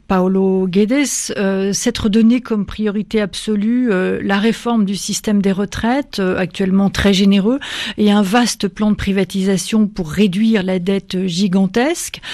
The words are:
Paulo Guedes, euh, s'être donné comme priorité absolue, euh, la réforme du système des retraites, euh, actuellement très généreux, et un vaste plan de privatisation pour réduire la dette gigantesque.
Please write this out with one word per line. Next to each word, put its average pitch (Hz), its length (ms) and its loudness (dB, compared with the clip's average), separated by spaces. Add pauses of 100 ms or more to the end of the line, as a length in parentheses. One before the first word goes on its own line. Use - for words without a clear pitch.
Paulo 190 600 2
Guedes, 214 680 0
euh, 196 360 0
s'être 226 360 -2
donné 226 320 4
comme 208 240 -2
priorité 214 540 -4
absolue, 220 720 -2
euh, 185 320 0
la 196 160 0
réforme 226 460 0
du 196 100 -2
système 202 460 -2
des 196 100 2
retraites, 220 680 -2
euh, 185 180 0
actuellement 190 520 0
très 202 240 2
généreux, 202 460 2 (380)
et 208 140 4
un 208 100 4
vaste 214 460 0
plan 214 240 0
de 202 40 2
privatisation 196 920 0
pour 180 220 -6
réduire 202 540 2
la 185 160 -2
dette 190 480 -2
gigantesque. 196 920 0 (120)